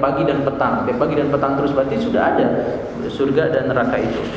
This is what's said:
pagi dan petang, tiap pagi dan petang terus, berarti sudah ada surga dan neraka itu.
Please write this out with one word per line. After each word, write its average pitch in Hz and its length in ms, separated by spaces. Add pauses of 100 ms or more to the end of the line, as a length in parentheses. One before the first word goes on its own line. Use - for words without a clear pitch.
pagi 139 160
dan 139 240
petang, 123 400
tiap 123 160
pagi 151 160
dan 139 160
petang 139 240
terus, 143 160
berarti 135 240
sudah - 400
ada - 80 (640)
surga 143 400
dan 127 240
neraka 120 240
itu. - 240 (160)